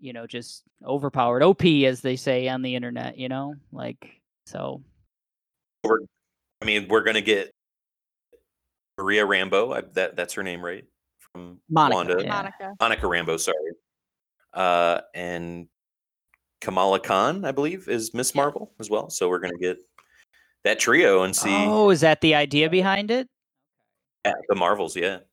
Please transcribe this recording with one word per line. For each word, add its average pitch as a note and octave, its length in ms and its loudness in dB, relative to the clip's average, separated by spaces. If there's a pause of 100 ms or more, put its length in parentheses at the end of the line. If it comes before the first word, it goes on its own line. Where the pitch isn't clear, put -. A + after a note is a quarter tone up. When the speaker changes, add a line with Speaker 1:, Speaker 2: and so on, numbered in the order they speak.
Speaker 1:
you B2+ 100 -16
know, A#2 160 -14
just - 360 -14 (220)
overpowered. C3 580 0
O F#3 100 8
P, D3+ 320 4
as B2+ 160 2
they B2+ 160 -2
say B2+ 320 -2
on C3 120 -4
the B2+ 140 -4
internet, A#2+ 420 -8
you B2+ 120 -10
know? C#3 260 -8 (160)
Like, - 500 -14 (240)
so. - 380 -10 (1040)
Speaker 2:
We're, A2 140 4 (600)
I G#2+ 40 -8
mean, G#2 240 0
we're G#2+ 140 4
gonna A2 180 2
get G2+ 300 0 (1500)
Maria G2+ 260 4
Rambeau. G2 500 2
I, - 60 -2 (120)
that, F#2 220 -2
that's - 180 -6
her G2+ 100 -8
name, F2+ 200 -8
right? F2 200 -10 (500)
From F2 260 -18 (100)
Speaker 1:
Monica, D3+ 260 4
Speaker 2:
Wanda. F2+ 280 0
Speaker 1:
yeah. - 60 -6
Speaker 3:
Monica. G2 520 -8
Speaker 2:
Monica A2 260 0
Rambeau, E2+ 320 -2
sorry. E2+ 160 -2 (960)
Uh, F2 480 2 (140)
and E2+ 520 -10 (920)
Kamala F#2+ 380 2
Khan, C3 460 0
I C3+ 60 -2
believe, D#3 360 -4
is A2 260 -4
Miss B2 220 -4
Speaker 3:
Yeah. C#3 60 2
Speaker 2:
Marvel - 380 -4
as G#2 100 -14
well. G#2+ 200 -2
So F2+ 200 -2
we're F2+ 100 0
gonna F2+ 180 -6
get F2+ 200 -4 (880)
that G#2+ 140 0
trio A#2 440 6
and F#2+ 120 -2
see G#2 140 -2 (180)
Speaker 1:
Oh, G#3+ 220 4
is D#3+ 120 4
that D#3 200 4
the D#3 140 4
idea D3 340 2
behind G3 420 0
it? B3+ 160 -2 (960)
Speaker 2:
Yeah, G2+ 80 2 (160)
the G2+ 60 4
Marvels, F2+ 420 0
yeah, F2+ 220 -2 (140)